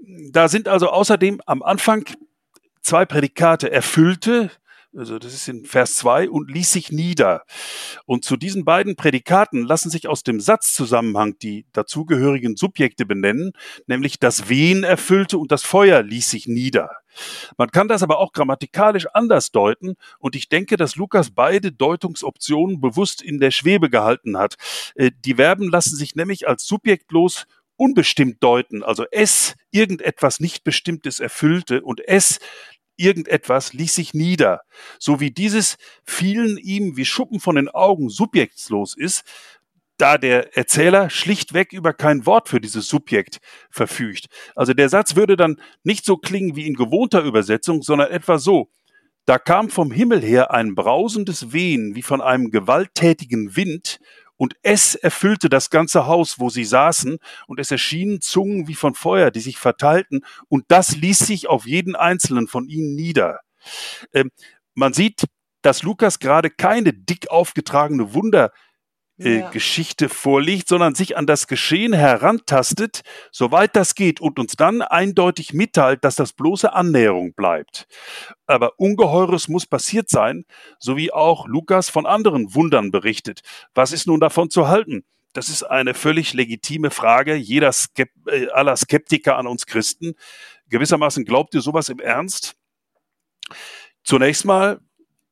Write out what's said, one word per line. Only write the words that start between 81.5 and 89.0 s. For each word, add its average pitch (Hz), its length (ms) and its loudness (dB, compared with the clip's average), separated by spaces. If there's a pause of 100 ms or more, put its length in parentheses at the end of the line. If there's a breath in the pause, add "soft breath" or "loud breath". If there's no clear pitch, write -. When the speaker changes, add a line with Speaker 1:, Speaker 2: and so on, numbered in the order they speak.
Speaker 1:
von - 180 -2
anderen 156 480 0
Wundern 139 340 2
berichtet. 101 520 -4 (340 loud breath)
Was 127 160 2
ist 160 160 -8
nun 160 120 4
davon 160 300 2
zu 156 200 2
halten? 165 340 0 (300)
Das 131 160 -10
ist 151 140 -8
eine 127 300 -2
völlig 156 400 -2
legitime 127 560 -4
Frage 131 460 2
jeder 147 360 2
Skep-, - 560 -4
äh, 127 220 -2
aller 135 260 2
Skeptiker 147 640 0